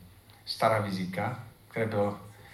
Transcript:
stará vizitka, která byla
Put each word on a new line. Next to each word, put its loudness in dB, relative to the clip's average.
stará 4
vizitka, -2
která 0
byla 2